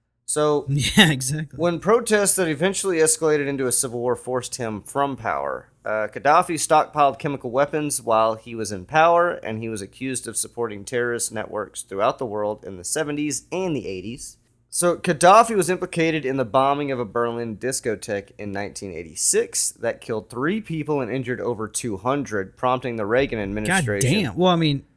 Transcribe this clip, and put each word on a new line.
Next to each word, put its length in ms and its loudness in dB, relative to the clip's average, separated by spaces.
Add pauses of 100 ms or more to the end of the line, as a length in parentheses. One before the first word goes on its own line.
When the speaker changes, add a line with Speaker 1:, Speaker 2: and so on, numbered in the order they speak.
(260)
Speaker 1:
So 400 2
Speaker 2:
<laughs> 40 -6
Yeah, 420 6
exactly. 460 -4
Speaker 1:
when 220 0
protests 560 4
that 140 2
eventually 480 0
escalated 500 2
into 200 -2
a 40 0
civil 300 0
war 160 0
forced 400 -6
him 240 -4
from 340 -2
power, 540 -4 (160)
uh, 240 -2
Gaddafi 460 2
stockpiled 640 2
chemical 320 -6
weapons 520 -2
while 340 2
he 200 -14
was 180 -6
in 100 -8
power, 520 4
and 280 -6
he 60 -6
was 120 -6
accused 460 -8
of 80 -10
supporting 480 -6
terrorist 480 -2
networks 500 -8
throughout 380 0
the 60 -6
world 400 -4
in 100 -12
the 80 -12
seventies 600 -4 (100)
and 200 -2
the 140 -4
eighties. 480 -10 (340)
So 280 0
Gaddafi 580 6
was 140 2
implicated 560 0
in 100 0
the 80 2
bombing 480 2
of 80 -2
a 60 -4
Berlin 500 -2
discotheque 800 -4
in 140 -10
nineteen 400 -8
eighty-six 800 -2
that 300 -4
killed 280 -8
three 300 -4
people 400 -4
and 100 -4
injured 300 -4
over 300 -4
two 260 -6
hundred, 640 -4
prompting 400 0
the 80 -2
Reagan 340 2
Speaker 2:
God 40 -2
Speaker 1:
administration. 680 0
Speaker 2:
damn. 240 0
Well, 160 4
I 60 4
mean 260 0 (140)